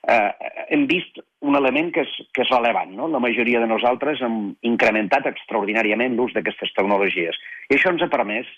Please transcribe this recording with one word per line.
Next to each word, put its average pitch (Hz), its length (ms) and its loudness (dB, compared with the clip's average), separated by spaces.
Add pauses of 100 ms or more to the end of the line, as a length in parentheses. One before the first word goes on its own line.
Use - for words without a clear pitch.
Eh, 107 220 4 (420)
hem 147 160 4
vist 170 300 -4 (260)
un 143 120 2
element 139 360 2
que 160 120 0
és, - 80 -8 (240)
que 127 80 0
és 123 80 0
rellevant, 110 440 2
no? 139 120 -4
La 156 120 0
majoria 120 400 2
de 117 80 2
nosaltres 123 560 0
hem 113 300 -4 (140)
incrementat 113 640 2
extraordinàriament 110 840 -2
l'ús 117 200 -2
d'aquestes 101 400 -4
tecnologies. 95 600 0 (320)
I 135 80 4
això 180 160 2
ens 170 120 0
ha - 80 -2
permès 113 460 -2